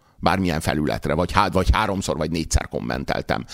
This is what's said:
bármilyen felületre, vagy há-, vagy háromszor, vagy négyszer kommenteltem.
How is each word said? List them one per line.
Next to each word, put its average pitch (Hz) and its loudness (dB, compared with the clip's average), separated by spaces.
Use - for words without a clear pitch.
bármilyen 87 2
felületre, 71 0
vagy 85 0
há-, 98 4
vagy 92 2
háromszor, 98 0
vagy 80 -2
négyszer 82 -2
kommenteltem. - -4